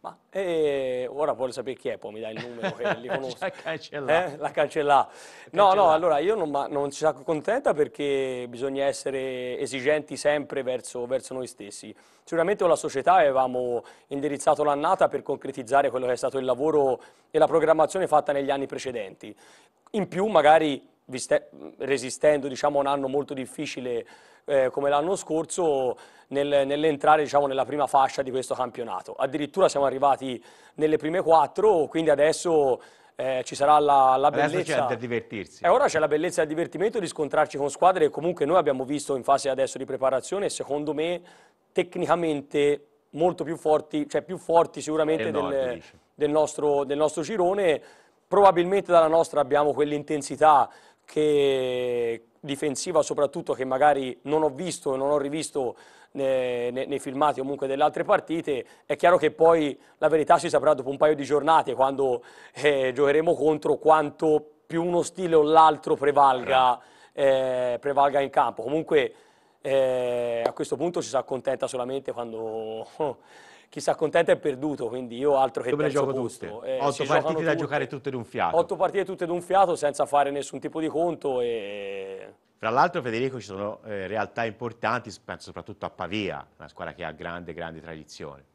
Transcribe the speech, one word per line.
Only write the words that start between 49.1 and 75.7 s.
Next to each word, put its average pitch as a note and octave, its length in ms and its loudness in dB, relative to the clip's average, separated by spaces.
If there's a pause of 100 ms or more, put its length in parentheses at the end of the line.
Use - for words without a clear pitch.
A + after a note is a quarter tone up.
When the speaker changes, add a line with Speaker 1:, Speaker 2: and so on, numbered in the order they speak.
Speaker 1:
abbiamo C#3+ 340 2
quell'intensità D3 960 2 (360)
che, B2+ 1160 0 (180)
difensiva D3 600 -2
soprattutto, C#3+ 520 -2
che B2+ 120 -4
magari C3 580 2
non D#3 200 0
ho D3+ 60 2
visto C#3+ 440 -6
e C3 40 -2
non C3+ 140 -2
ho D3 60 2
rivisto C#3 580 -4 (360)
ne-, B2+ 600 -2
ne-, B2+ 140 -6
nei C3+ 140 -6
filmati C#3 400 -2
comunque C#3 280 -6
delle C3+ 160 0
altre D#3 200 0
partite. E3 600 -2 (200)
È D3 100 -4
chiaro - 220 4
che D3 140 2
poi D#3+ 460 4 (220)
la D#3 100 2
verità D#3+ 280 4
si E3 120 -2
saprà D3 240 4
dopo C3 160 -4
un C#3 80 -6
paio D3+ 180 4
di C#3+ 80 -6
giornate, C#3+ 500 2
quando, C3 500 0 (300)
eh, C3+ 400 2
giocheremo D3 400 2
contro, D3+ 440 0
quanto D3+ 680 2 (220)
più E3 160 -2
uno F3 200 0
stile E3+ 320 -2
o D3+ 80 8
l'altro D#3 520 6
prevalga, C3 840 2 (340)
Speaker 2:
Certo. - 80 -10
Speaker 1:
eh, C3 580 0
prevalga C#3 400 2
in C#3 100 0
campo. A2+ 340 0
Comunque, D3 500 0 (480)
eh, B2 840 -2
a - 80 0
questo C#3+ 220 -6
punto E3 260 -4
ci A#2 80 -8
si B2 60 -6
accontenta B2+ 520 -4
solamente C3 440 -6
quando A2+ 760 -10 (100)
<laughs> D3 200 -4 (520)
chi D3 120 -12
si - 80 -2
accontenta D#3 420 0
è C3 60 4
perduto, C3+ 500 -4
quindi A#2+ 300 -8
io C#3 200 2
altro C3 240 0
che A#2+ 80 -4
Speaker 2:
Io C#3 60 0